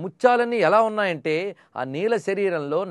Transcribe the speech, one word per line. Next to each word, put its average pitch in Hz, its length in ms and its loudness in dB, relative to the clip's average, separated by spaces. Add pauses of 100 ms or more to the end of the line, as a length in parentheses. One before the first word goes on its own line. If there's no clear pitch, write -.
ముత్యాలన్నీ 240 640 2
ఎలా 202 120 6 (100)
ఉన్నాయంటే 175 460 -2 (440)
ఆ - 20 -4 (140)
నీల 208 180 0 (140)
శరీరంలో 175 520 -2 (120)